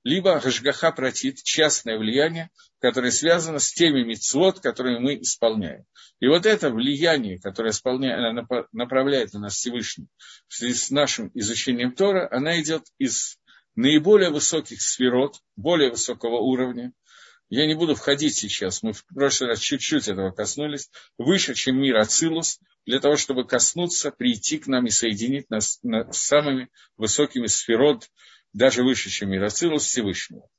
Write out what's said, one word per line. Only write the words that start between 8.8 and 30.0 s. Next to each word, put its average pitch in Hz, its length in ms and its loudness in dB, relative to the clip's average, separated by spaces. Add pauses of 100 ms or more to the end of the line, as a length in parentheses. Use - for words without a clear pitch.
на 104 80 -10
нас 101 140 -8
Всевышний - 520 -8 (400)
в - 80 -16
связи 120 200 -4
с - 140 -4
нашим 135 440 -2
изучением 120 580 -2
Тора, 190 400 0
она 156 280 -2
идёт 156 240 -4 (140)
из - 400 -4 (380)
наиболее 156 540 6
высоких 147 520 -2
сферот, 127 600 0 (160)
более 139 340 2
высокого 117 460 -4
уровня. 127 560 -2 (560)
Я 139 160 2
не 156 100 2
буду 156 200 2
входить 143 400 0
сейчас, 98 480 -6
мы 110 100 -2
в - 120 -20
прошлый 135 440 -2
раз 110 100 -2
чуть-чуть 139 480 -2
этого 95 240 -2
коснулись, 143 580 -6 (280)
выше, 147 360 0
чем 131 260 0
мир 131 180 2
Ацилус, 160 600 0 (260)
для 127 140 -2
того, 147 160 2
чтобы 127 300 -2
коснуться, 160 680 0
прийти 120 460 -2
к - 100 -12
нам 127 180 2
и 113 40 0
соединить 117 600 -2
нас 107 320 -4
на-, 113 300 -4
с - 80 -6
самыми 143 500 2 (280)
высокими 117 500 0
сферот, 120 600 2 (440)
даже 123 300 4
выше, 123 260 0
чем 98 200 -6
мир 95 140 0
Ацилус, 147 420 0
Всевышнего. - 720 -4